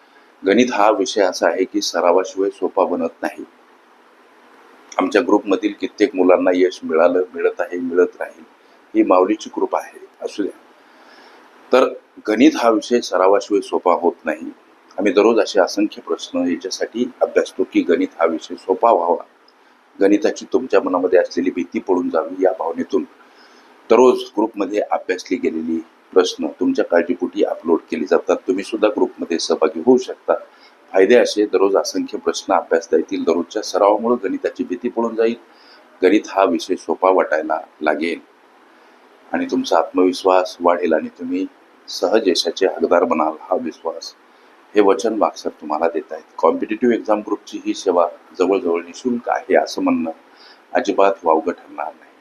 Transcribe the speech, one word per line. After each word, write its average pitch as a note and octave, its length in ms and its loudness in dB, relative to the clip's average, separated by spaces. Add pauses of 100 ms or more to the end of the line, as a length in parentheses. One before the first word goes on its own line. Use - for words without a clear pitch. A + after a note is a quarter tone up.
(420)
गणित A2+ 300 4
हा G#2 180 4
विषय G2+ 320 0
असा F#2 260 0
आहे F2+ 160 0
की G2+ 180 -2
सरावाशिवाय F#2 680 0
सोपा F#2 360 -2
बनत E2+ 360 -6
नाही. - 220 -10 (1500)
आमच्या F#2+ 300 0
ग्रुपमधील G2+ 580 0
कित्येक F#2+ 360 0
मुलांना F#2 380 4
यश F2+ 300 2
मिळालं, E2+ 380 2 (120)
मिळत F2 260 -2
आहे, F2 180 -6
मिळत F2+ 420 0
राहील, D#2+ 220 -12 (520)
ही A2 80 4
माऊलीची F#2+ 480 2
कृपा - 280 -4
आहे. - 200 -12 (240)
असू - 200 -8
द्या. F2+ 100 -6 (1200)
तर C3 120 6 (440)
गणित B2 280 6
हा A#2 140 2
विषय A2+ 300 0
सरावाशिवाय G2 640 2
सोपा F2 320 0
होत E2 300 -2
नाही. D#2+ 260 -8 (460)
आम्ही G2 160 0
दररोज G#2 280 4
असे G2 200 0
असंख्य G2+ 420 -2
प्रश्न F2 460 -6
याच्यासाठी F2+ 560 -6 (180)
अभ्यासतो - 400 -2 (100)
की G2+ 100 2
गणित F2 380 0
हा E2 60 4
विषय E2 300 -6
सोपा A2 360 2
व्हावा, F2 300 0 (760)
गणिताची G2+ 540 2
तुमच्या F#2+ 300 0
मनामध्ये F2+ 360 0
असलेली F2 320 0
भीती F2 300 -6
पळून F2+ 300 0
जावी E2 340 -4
या F#2 140 2
भावनेतून E2 440 -4 (880)
दररोज B2 320 6 (140)
ग्रुपमध्ये G#2 460 -2
अभ्यासली - 560 -4
गेलेली D#2+ 400 -4 (340)
प्रश्न F2+ 340 0 (140)
तुमच्या F2+ 240 0
काळजीपोटी F2+ 600 -2
अपलोड E2 340 -2 (120)
केली D#2+ 160 -6
जातात. E2+ 300 0 (100)
तुम्ही F#2+ 180 -2
सुद्धा G#2+ 240 -2
ग्रुपमध्ये F2 500 -2
सहभागी D#2+ 480 -2
होऊ B2+ 120 6
शकता. - 360 -4 (580)
फायदे F#2+ 240 6
असे, G#2 300 2
दररोज G2 300 2
असंख्य F2+ 420 -4
प्रश्न - 360 -4
अभ्यासता E2 420 0
येतील. F2 280 -4
दररोजच्या E2+ 380 -2
सरावामुळे A2 600 2
गणिताची - 420 -6
भीती F2+ 240 -6
पळून A#2 280 -4
जाईल, A2+ 180 0 (680)
गणित G2 260 4
हा F#2+ 160 2
विषय F2 320 -2
सोपा F2 340 0
वाटायला D#2+ 480 0 (220)
लागेल D2+ 380 -4 (1120)
आणि F2 180 -4
तुमचा F2 280 0
आत्मविश्वास F2+ 840 0
वाढेल F2 320 0
आणि D#2+ 160 -2 (100)
तुम्ही F2+ 280 -6 (420)
सहज G2 400 0
यशाचे E2 380 0
हकदार E2+ 380 0
बनाल, D#2+ 360 -2
हा F2+ 160 -4
विश्वास E2 560 -10 (600)
हे G#2 60 6
वचन G#2 340 2
मागसर E2+ 360 -2
तुम्हाला D#2 380 -4
देत D#2 240 -6
आहेत. D#2+ 120 -14 (140)
कॉम्पिटिटिव्ह G#2 560 0
एक्झाम G#2+ 260 -2
ग्रुपची G#2 460 -8
ही G#2+ 80 -2
सेवा F2 320 2 (320)
जवळजवळ F2 440 0
निशुल्क A#2+ 460 -6
आहे - 280 -2
असं D2+ 260 -2
म्हणणं E2+ 280 -2 (640)
अजिबात G2 520 0
वावगं D#2+ 280 2
ठरणार - 340 -12
नाही. - 240 -16 (100)